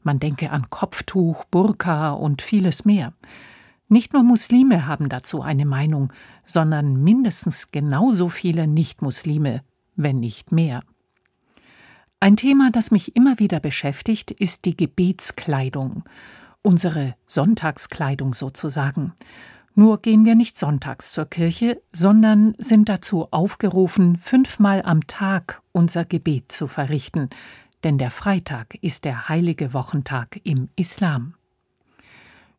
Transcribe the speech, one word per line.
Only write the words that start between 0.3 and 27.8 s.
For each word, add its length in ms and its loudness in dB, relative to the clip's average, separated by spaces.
an 180 -4
Kopftuch, 760 -4
Burka 680 0
und 300 -4
vieles 420 0
mehr. 300 2
Nicht 240 2
nur 120 4
Muslime 640 4
haben 200 -4
dazu 340 -6
eine 240 0
Meinung, 460 -2
sondern 580 0
mindestens 680 0
genauso 560 0
viele 400 -2
Nichtmuslime, 920 -2
wenn 240 -2
nicht 320 -8
mehr. 320 -2
Ein 160 6
Thema, 360 4
das 180 0
mich 260 0
immer 220 4
wieder 220 0
beschäftigt, 720 -6
ist 340 -6
die 100 -2
Gebetskleidung. 1300 -4
Unsere 500 0
Sonntagskleidung 1040 -2
sozusagen. 800 -6
Nur 260 6
gehen 240 4
wir 80 4
nicht 240 2
sonntags 540 -4
zur 140 -6
Kirche, 540 -2
sondern 640 6
sind 320 4
dazu 400 -4
aufgerufen, 840 2
fünfmal 680 2
am 240 0
Tag 560 -6
unser 320 0
Gebet 460 -4
zu 140 -6
verrichten. 640 -6